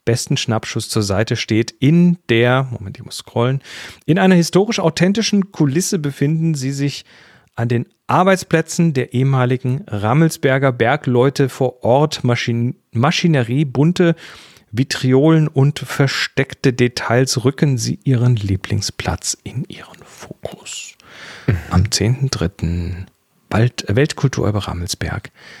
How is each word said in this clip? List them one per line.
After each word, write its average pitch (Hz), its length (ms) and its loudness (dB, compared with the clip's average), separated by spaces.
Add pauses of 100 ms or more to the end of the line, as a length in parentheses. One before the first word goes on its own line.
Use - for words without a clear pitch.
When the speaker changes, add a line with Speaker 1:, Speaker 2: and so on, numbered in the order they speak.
Speaker 1:
besten 120 320 0
Schnappschuss - 520 -4
zur 110 160 -2
Seite 101 320 -2
steht. 113 340 -2
In 170 480 2 (100)
der, 123 440 2
Moment, 98 260 -12
ich - 60 -16
muss - 140 -14
scrollen, 127 440 -2 (420)
in 165 140 2
einer 190 160 6
historisch 185 460 2
authentischen 190 720 0
Kulisse 160 480 0
befinden 156 560 0
Sie 135 160 -4
sich 143 320 -4 (520)
an 117 120 -2
den 120 180 0 (220)
Arbeitsplätzen 170 840 2
der 127 200 -2
ehemaligen 131 720 0
Rammelsberger 135 840 2
Bergleute 127 760 2
vor - 360 -4
Ort. 139 400 2
Maschin-, 120 500 0 (180)
Maschinerie, 139 720 2
bunte 165 520 2 (560)
Vitriolen 135 760 2
und 143 320 2
versteckte - 920 -2
Details 123 720 0
rücken 135 340 2
Sie 117 240 -4
Ihren 123 320 2
Lieblingsplatz - 1080 -4
in 123 240 -8
Ihren - 360 -20
Fokus. - 880 -16 (520)
Speaker 2:
Mhm. 92 100 2 (140)
Speaker 1:
Am 95 220 2
zehnten 131 380 0
dritten. 87 760 -4 (440)
Wald-, 113 360 0
Weltkulturerbe 107 800 -2
Rammelsberg, - 640 -8 (300)